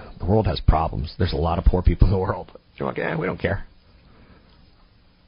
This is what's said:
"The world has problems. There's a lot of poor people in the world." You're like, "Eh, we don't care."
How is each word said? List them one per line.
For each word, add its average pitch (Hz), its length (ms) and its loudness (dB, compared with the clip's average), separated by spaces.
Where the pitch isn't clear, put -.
"The - 40 -10
world 98 220 2
has 76 140 -4
problems. 78 580 0
There's 95 140 -2
a - 40 -4
lot 82 220 0
of 85 60 -4
poor 90 180 4
people - 240 4
in 92 60 4
the 98 60 2
world." 92 380 -4
You're 69 120 -4
like, 64 100 -6
"Eh, 165 180 -4
we 160 100 -4
don't - 140 -6
care." 90 260 -2